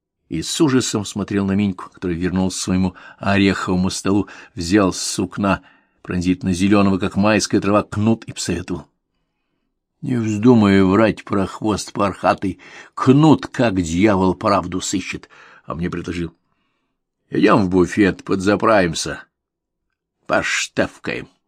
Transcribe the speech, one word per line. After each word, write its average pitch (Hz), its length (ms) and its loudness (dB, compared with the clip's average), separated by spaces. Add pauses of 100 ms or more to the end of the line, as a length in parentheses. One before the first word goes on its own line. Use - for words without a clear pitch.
(280)
и 80 140 -6
с - 180 -4
ужасом 127 440 0
смотрел 98 420 -4
на 95 60 -2
Миньку, 98 360 -2
который 87 280 -6
вернулся 90 420 -2
к - 40 -8
своему 92 320 -2 (240)
ореховому 98 720 0
столу, 98 360 -2 (300)
взял 92 360 2
с - 80 -8
сукна 95 600 -4 (400)
пронзительно 90 500 -2
зеленого, 98 460 2
как 95 160 -6
майская 104 460 0
трава, 98 240 0
кнут 110 400 -2
и - 80 -14
посоветовал: 87 560 -8 (1120)
«Не 127 140 -4
вздумай 107 680 6
врать 98 400 4
про 98 240 -2
хвост - 460 -6
пархатый. 95 680 -2 (360)
Кнут, 143 520 4
как 107 340 -2
дьявол, 92 540 2
правду 92 460 -2
сыщет». - 480 -8 (360)
А 69 120 -10
мне 85 140 -6
предложил: 85 440 -8 (960)
«Идем 156 360 2
в - 20 -2
буфет, 90 560 2
подзаправимся, 95 960 0 (1040)
поштавкаем». - 1000 -4 (200)